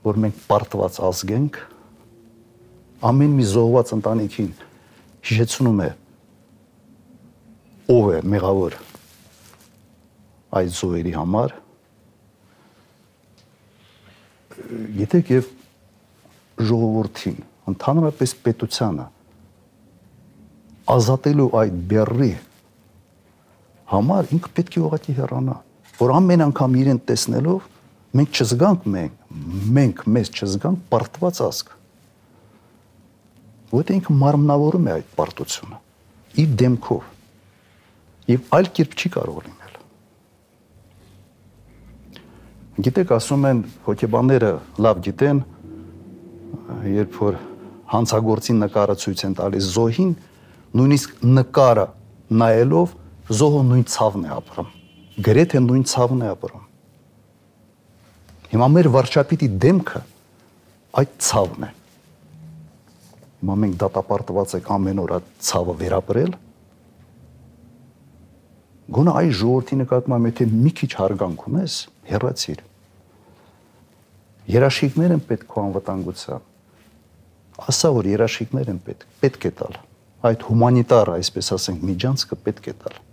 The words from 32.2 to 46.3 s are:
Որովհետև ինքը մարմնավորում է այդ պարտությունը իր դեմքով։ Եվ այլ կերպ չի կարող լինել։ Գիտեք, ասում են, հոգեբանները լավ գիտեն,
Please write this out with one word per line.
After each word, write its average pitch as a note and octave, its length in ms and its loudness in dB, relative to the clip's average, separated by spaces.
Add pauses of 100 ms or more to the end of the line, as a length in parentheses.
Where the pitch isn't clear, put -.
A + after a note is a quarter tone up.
Որովհետև E3+ 280 -2
ինքը F3 220 0
մարմնավորում D3 720 2
է E2 40 -2
այդ D#2 200 -6
պարտությունը - 640 -8 (540)
իր D3+ 200 2
դեմքով։ B2 540 0 (1200)
Եվ A#2+ 240 0
այլ F3 180 4
կերպ - 240 -2
չի - 160 -4
կարող - 300 -6
լինել։ - 400 -20 (3000)
Գիտեք, C3 400 0
ասում C#3 340 0
են, B2 180 2 (160)
հոգեբանները A#2 720 2 (240)
լավ G#2 280 2
գիտեն, C#3 380 0 (1500)